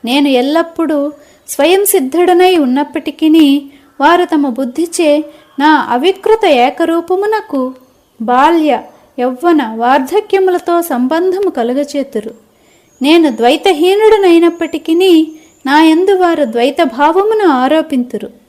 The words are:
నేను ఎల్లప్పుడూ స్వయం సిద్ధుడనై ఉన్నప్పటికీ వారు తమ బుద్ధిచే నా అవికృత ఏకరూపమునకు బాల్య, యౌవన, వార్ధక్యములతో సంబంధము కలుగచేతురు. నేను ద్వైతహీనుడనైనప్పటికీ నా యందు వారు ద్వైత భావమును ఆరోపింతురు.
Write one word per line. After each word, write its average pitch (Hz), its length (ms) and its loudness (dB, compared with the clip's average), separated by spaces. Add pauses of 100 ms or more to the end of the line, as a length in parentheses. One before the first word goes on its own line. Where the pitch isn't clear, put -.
నేను 285 240 0
ఎల్లప్పుడూ 294 840 -2 (360)
స్వయం 370 380 0
సిద్ధుడనై 359 680 2
ఉన్నప్పటికీ 294 1120 0 (300)
వారు 339 240 2
తమ 294 240 -2
బుద్ధిచే 294 760 -2 (340)
నా 294 300 2
అవికృత 381 580 0
ఏకరూపమునకు 330 1300 -2 (480)
బాల్య, 277 600 0 (360)
యౌవన, 254 560 -2
వార్ధక్యములతో 339 1080 -2
సంబంధము 339 680 -2
కలుగచేతురు. 262 840 -6 (680)
నేను 311 280 4
ద్వైతహీనుడనైనప్పటికీ 339 2000 2 (340)
నా 294 160 2
యందు 320 280 2
వారు 349 340 0
ద్వైత 247 380 -2
భావమును 330 640 0
ఆరోపింతురు. 269 840 -2 (180)